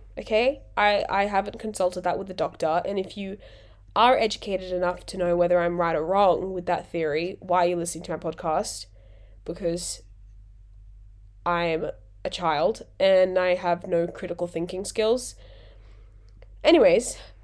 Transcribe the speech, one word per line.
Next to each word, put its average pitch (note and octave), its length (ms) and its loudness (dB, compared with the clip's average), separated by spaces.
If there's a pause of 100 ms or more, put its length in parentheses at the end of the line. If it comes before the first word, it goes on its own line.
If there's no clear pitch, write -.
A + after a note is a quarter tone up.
(180)
okay? A#3+ 440 0 (160)
I, G#3 320 4
I G3+ 160 0
haven't G3+ 340 -2
consulted F#3 440 -4
that - 160 -2
with F#3+ 80 -8
the F#3 60 -12
doctor, D#3+ 520 -2
and G3+ 140 -4
if F#3+ 180 -8
you G3 200 -10 (580)
are B3 220 6
educated F#3+ 540 -2
enough F3+ 360 -2
to F#3+ 100 -10
know F3 180 0
whether F3 240 4
I'm F3 200 0
right E3+ 160 0
or D#3 100 -2
wrong F#3+ 480 2
with F3+ 140 -8
that E3+ 220 -2
theory, E3 500 -2
why F3+ 260 2
are F3+ 40 2
you F3+ 60 0
listening E3+ 300 -6
to F3+ 60 -8
my D#3+ 60 -4
podcast? E3 680 -4 (600)
Because F3 580 -6 (1400)
I'm E3+ 420 0 (360)
a F3+ 60 -6
child E3+ 540 0 (160)
and F#3 380 4
I F3+ 180 2
have F3 320 -2
no E3+ 200 0
critical F3 400 -8
thinking F3+ 380 -6
skills. A3+ 500 -2 (1300)
Anyways, A#3+ 540 6 (260)